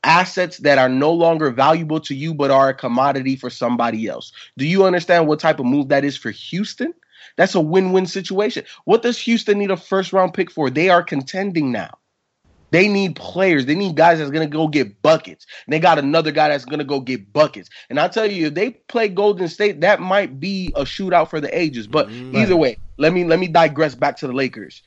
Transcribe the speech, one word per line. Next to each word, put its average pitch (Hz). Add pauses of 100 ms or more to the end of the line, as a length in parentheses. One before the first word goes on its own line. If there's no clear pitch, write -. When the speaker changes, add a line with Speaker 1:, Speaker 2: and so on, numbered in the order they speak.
Speaker 1:
assets 180
that 139
are 131
no 139
longer 165
valuable 156
to 143
you, 156
but 143
are 135
a 135
commodity 135
for 123
somebody 117
else. - (240)
Do 135
you 190
understand 175
what 151
type 160
of 123
move 135
that 139
is 139
for 113
Houston? 220 (440)
That's 190
a 185
win-win 185
situation. 196 (200)
What 226
does 233
Houston 220
need 202
a 185
first 190
round 185
pick 180
for? 143
They 156
are 175
contending 165
now. 95 (760)
They 185
need 196
players. 170
They 151
need 190
guys 165
that's 143
gonna 160
go 156
get 131
buckets. 147 (200)
And -
they 156
got 165
another 156
guy 151
that's 143
gonna 151
go 139
get 117
buckets. 143 (220)
And 135
I 175
tell 220
you, 175
if 147
they 214
play 226
Golden 190
State, 165
that 185
might 180
be 185
a 143
shootout 175
for 160
the -
ages. 131
But 131
Speaker 2:
Mm. 123
Speaker 1:
either 202
Speaker 3:
Right. 165
Speaker 1:
way, 123 (200)
let 156
me, 180
let 165
me 185
digress 156
back 139
to 147
the 123
Lakers. 117